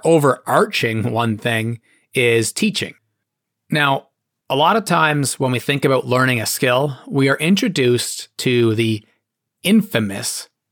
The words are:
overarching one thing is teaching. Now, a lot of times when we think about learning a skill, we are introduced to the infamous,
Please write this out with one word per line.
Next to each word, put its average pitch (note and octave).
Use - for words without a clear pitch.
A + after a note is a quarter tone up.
overarching C3+
one A2+
thing A2+
is A#2
teaching. -
Now, C#3+
a C3+
lot E3
of A3
times D#3
when B2+
we B2
think C#3+
about C3
learning B2+
a G#2+
skill, C3
we C#3
are C3+
introduced D3+
to A#2+
the A2
infamous, A2+